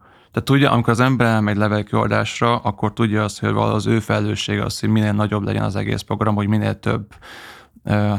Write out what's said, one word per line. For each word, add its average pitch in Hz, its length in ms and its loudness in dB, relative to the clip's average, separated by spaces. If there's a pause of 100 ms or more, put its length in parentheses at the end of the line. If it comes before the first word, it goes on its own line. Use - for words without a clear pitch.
(320)
Tehát - 160 -4
tudja, 139 240 4
amikor 120 220 2
az 110 60 0
ember 123 280 2
elmegy 107 300 2
levélkiadásra, 110 1000 0
akkor 104 360 -2
tudja 107 300 0
azt, 104 160 -6
hogy 107 120 0
valahol 107 240 0
az 104 120 -2
ő 113 120 2
felelőssége 104 640 -2
az, 107 160 -4
hogy 107 100 -2
minél 107 220 2
nagyobb 104 320 0
legyen 107 200 -2
az 101 120 -2
egész 104 260 -4
program, 104 340 0
hogy 101 120 0
minél 104 320 0
több, 110 360 -4 (680)
ö, - 100 0 (260)